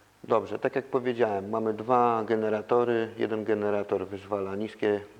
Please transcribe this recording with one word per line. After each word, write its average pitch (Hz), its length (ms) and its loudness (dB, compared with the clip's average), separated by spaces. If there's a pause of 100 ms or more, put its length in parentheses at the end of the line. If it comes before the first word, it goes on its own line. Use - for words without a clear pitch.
(240)
Dobrze, 101 340 0
tak - 180 -2
jak 131 80 0
powiedziałem, 117 680 0
mamy 110 240 0
dwa 117 500 2
generatory. 110 920 2
Jeden 110 280 -2
generator 104 640 0
wyzwala 98 500 -6
niskie 104 440 0 (200)